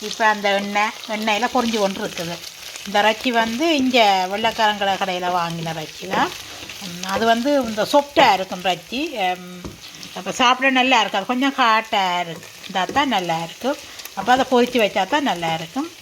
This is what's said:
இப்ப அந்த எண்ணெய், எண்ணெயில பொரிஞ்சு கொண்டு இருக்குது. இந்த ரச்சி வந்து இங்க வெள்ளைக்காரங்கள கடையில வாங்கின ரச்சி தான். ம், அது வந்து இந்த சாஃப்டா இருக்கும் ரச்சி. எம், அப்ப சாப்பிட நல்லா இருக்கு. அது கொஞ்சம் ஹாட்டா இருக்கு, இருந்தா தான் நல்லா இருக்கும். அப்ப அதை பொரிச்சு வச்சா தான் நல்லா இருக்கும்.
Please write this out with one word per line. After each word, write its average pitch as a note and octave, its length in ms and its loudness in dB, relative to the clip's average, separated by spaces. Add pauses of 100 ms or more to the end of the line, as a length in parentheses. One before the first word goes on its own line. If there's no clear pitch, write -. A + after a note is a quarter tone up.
இப்ப G#3 140 -4 (120)
அந்த G3+ 140 -2 (140)
எண்ணெய், G#3 340 -2 (200)
எண்ணெயில G#3+ 400 0
பொரிஞ்சு A#3 280 0
கொண்டு F#3+ 200 -2
இருக்குது. E3+ 320 -6 (500)
இந்த G3+ 120 0 (100)
ரச்சி A3 220 0 (120)
வந்து A3+ 240 -2 (160)
இங்க G#3+ 500 4
வெள்ளைக்காரங்கள G#3 720 0
கடையில F3+ 260 -2 (120)
வாங்கின E3 400 -4
ரச்சி D#3 260 -12 (100)
தான். D4 160 2 (540)
ம், F3 200 -10 (100)
அது G#3 80 0 (100)
வந்து A#3+ 160 0 (200)
இந்த G#3+ 220 -2
சாஃப்டா C#4+ 360 4 (100)
இருக்கும் F#3 320 -6
ரச்சி. F3+ 320 -4 (240)
எம், F3+ 240 -2 (680)
அப்ப F#3 220 -8
சாப்பிட B3+ 380 4
நல்லா B3+ 240 6
இருக்கு. G3 180 0
அது F#3+ 140 -4
கொஞ்சம் C4+ 240 0
ஹாட்டா A3 460 2 (200)
இருக்கு, E3 240 -10 (140)
இருந்தா F#3 240 -2 (140)
தான் C#4 180 2
நல்லா E3+ 200 -2 (100)
இருக்கும். C4+ 300 -4 (400)
அப்ப G3+ 160 -4
அதை C4 180 4
பொரிச்சு B3 320 4
வச்சா G3 200 2 (100)
தான் D4 180 2
நல்லா E3+ 280 -2
இருக்கும். C4+ 300 -6 (120)